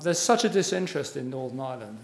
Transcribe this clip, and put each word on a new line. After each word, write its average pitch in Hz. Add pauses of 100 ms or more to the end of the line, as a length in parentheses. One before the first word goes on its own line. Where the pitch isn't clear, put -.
there's 170
such 233
a 208
disinterest 180
in 127
Northern 131
Ireland, 117